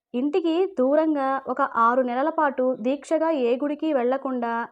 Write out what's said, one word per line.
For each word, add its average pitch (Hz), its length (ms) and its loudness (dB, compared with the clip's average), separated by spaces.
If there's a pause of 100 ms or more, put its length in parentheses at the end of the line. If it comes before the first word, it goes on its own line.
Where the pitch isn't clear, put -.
(160)
ఇంటికి 320 500 0
దూరంగా 277 800 0
ఒక 254 140 -2
ఆరు 247 400 2
నెలల 254 280 -2
పాటు 269 460 0
దీక్షగా 285 540 0
ఏ 254 260 0
గుడికి 294 380 -2
వెళ్లకుండా 240 800 -2